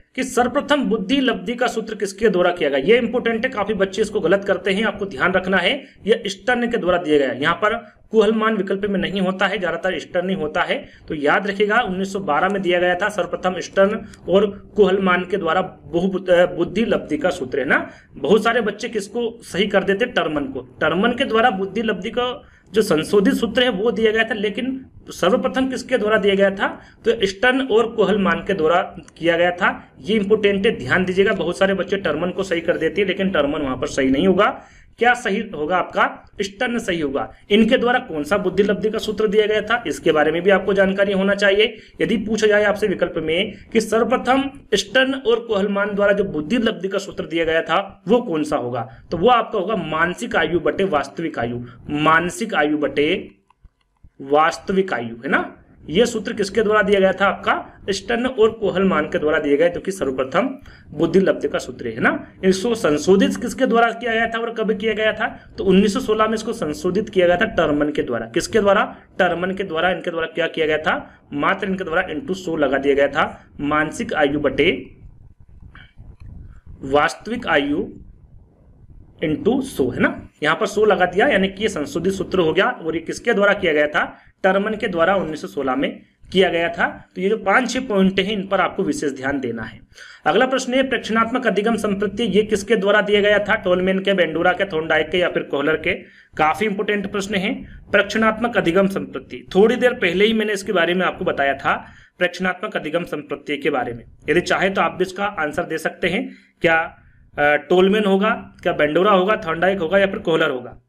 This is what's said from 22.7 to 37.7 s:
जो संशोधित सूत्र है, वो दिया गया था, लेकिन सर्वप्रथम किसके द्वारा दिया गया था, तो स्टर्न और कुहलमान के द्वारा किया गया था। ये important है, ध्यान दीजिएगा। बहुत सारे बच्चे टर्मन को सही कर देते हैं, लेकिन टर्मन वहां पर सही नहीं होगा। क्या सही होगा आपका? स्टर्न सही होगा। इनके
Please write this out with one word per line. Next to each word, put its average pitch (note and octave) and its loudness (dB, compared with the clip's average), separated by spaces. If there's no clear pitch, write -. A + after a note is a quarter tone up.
जो G#3+ 2
संशोधित F#3+ 2
सूत्र B3 0
है, B3+ 0
वो A3 0
दिया G#3+ 2
गया A3 2
था, A3 -6
लेकिन A#3 -4
सर्वप्रथम B3+ 0
किसके B3+ -4
द्वारा G#3 2
दिया G3 2
गया G3 4
था, G#3 -4
तो A3+ 2
स्टर्न B3+ 0
और A3+ 2
कुहलमान F#3 2
के G3+ 0
द्वारा E3+ 0
किया E3 2
गया F3 2
था। G3 -2
ये F3 -2
important G3+ 2
है, A3+ 0
ध्यान E3 0
दीजिएगा। G3 2
बहुत E3+ -4
सारे G3 2
बच्चे F#3 -2
टर्मन E3+ -2
को F#3+ -4
सही E3+ -4
कर E3 0
देते D#3 0
हैं, G3 0
लेकिन F#3+ -2
टर्मन D#3 0
वहां C3 -4
पर D3 -4
सही C3+ 0
नहीं C#3+ 2
होगा। G3+ 2
क्या A#3+ 4
सही A3+ -4
होगा D3+ -2
आपका? - -2
स्टर्न A#3 -4
सही F3 -4
होगा। C3+ -4
इनके A3+ 6